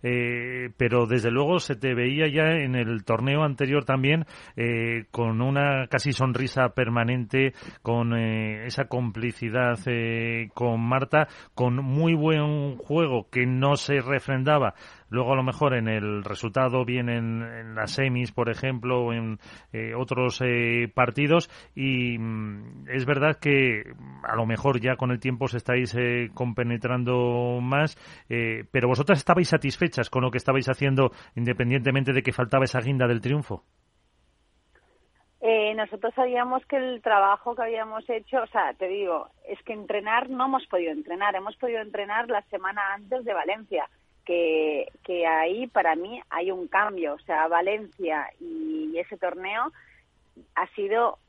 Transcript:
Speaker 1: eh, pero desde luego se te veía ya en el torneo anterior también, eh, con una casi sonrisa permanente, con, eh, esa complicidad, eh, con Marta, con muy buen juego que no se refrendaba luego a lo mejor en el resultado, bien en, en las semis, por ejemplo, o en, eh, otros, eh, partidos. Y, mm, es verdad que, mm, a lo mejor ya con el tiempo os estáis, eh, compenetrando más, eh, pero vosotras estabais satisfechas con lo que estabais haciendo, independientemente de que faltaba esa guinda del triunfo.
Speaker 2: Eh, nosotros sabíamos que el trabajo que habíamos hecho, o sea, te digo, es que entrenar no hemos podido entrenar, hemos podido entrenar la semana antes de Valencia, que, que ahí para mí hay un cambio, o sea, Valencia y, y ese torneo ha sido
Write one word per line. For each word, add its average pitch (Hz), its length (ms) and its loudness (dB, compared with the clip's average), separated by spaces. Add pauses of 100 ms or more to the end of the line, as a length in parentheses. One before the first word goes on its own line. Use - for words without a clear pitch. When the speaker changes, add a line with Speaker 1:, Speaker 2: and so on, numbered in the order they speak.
Speaker 1:
eh, 123 720 -2
pero 120 280 4
desde 117 260 2
luego 147 280 2
se 139 160 -4
te 127 180 -2
veía 135 340 0
ya 156 240 2
en 139 240 0
el 113 300 -2
torneo 135 380 2
anterior 139 420 0
también, 139 400 2 (320)
eh, 117 540 -2
con 113 300 0
una 139 460 2
casi 139 240 0
sonrisa 127 640 0
permanente, 123 800 0 (280)
con, 117 360 0
eh, 110 480 -2
esa 131 240 -4
complicidad, 120 960 0
eh, 117 680 -2
con 117 280 0
Marta, 131 460 2 (260)
con 123 240 2
muy 143 360 2
buen 151 640 0
juego 143 540 0
que 123 140 2
no 135 320 4
se 143 240 0
refrendaba 131 720 2 (360)
luego 120 240 0
a - 20 4
lo 131 80 2
mejor 131 320 2
en 113 120 0
el 104 380 -2
resultado, 120 580 0
bien 123 260 -2
en, 117 320 -2
en 113 340 -12
las 107 160 -4
semis, 123 420 0
por 117 160 0
ejemplo, 123 560 -2
o 117 80 -2
en, 113 260 -4 (320)
eh, 113 240 -6
otros, 127 460 -2
eh, 120 520 2
partidos. 139 560 4 (240)
Y, 123 440 -2
mm, 110 720 -8
es 127 160 -2
verdad 147 340 2
que, 131 560 2
mm, 67 300 -16
a 113 100 -2
lo 113 100 0
mejor 117 360 0
ya 127 160 2
con 123 140 0
el 120 80 -2
tiempo 127 260 -2
os - 80 -4
estáis, 123 420 0
eh, 120 380 0
compenetrando 123 1300 0
más, 139 340 0 (340)
eh, 113 420 -2
pero 123 180 4
vosotras 143 300 4
estabais 175 280 2
satisfechas 139 600 0
con 127 140 0
lo 127 80 0
que 127 80 -4
estabais 131 280 0
haciendo, 135 440 4 (240)
independientemente 127 760 0
de 131 120 2
que 127 100 0
faltaba 131 320 2
esa 123 160 -2
guinda 127 260 2
del 117 140 2
triunfo. 127 420 -4 (1800)
Speaker 2:
Eh, 220 340 2
nosotros 214 400 -4
sabíamos 247 500 0
que 277 120 -2
el 254 240 -4
trabajo 208 540 2
que 247 60 -6
habíamos 220 480 -6
hecho, 233 320 -2
o 226 60 -4
sea, 170 260 0
te 190 140 -4
digo, 185 400 -2 (200)
es 202 160 -10
que 226 100 -10
entrenar 214 560 -2
no 262 160 -2
hemos 269 200 0
podido 170 260 -2
entrenar, 175 440 -2
hemos 196 220 -6
podido 233 240 -4
entrenar 208 480 -4
la 208 140 0
semana 196 380 -6 (140)
antes 208 280 -6
de 220 100 -4
Valencia, 180 540 -4 (380)
que, 160 600 0 (160)
que 175 240 -2
ahí 170 400 0
para 170 280 2
mí 202 240 -8 (120)
hay 175 180 -4
un 185 180 -6
cambio, 190 460 -2
o 151 60 -10
sea, 160 280 0
Valencia 175 800 -2 (120)
y, 160 540 -6
y - 60 -4
ese 180 180 -8
torneo 190 540 -4 (840)
ha 185 140 0
sido 214 580 0